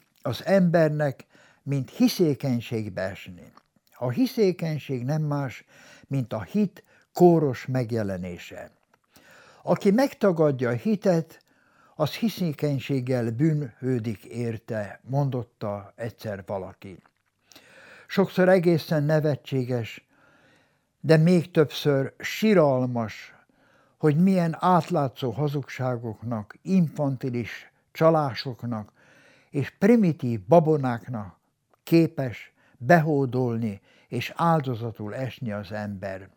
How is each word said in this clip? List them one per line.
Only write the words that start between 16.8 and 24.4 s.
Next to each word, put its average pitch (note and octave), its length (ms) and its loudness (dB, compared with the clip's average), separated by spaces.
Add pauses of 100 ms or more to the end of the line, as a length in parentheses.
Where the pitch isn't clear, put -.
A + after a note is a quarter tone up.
Sokszor F#3 420 2
egészen E3+ 540 4
nevetséges, C3+ 1040 -2 (960)
de D#3 160 4
még E3+ 340 4
többször C#3 680 0
siralmas, B2+ 1120 0 (640)
hogy D#3 260 2
milyen F3 360 2